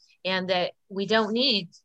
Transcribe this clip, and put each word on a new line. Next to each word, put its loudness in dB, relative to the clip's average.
and -2
that 0
we -4
don't 2
need 0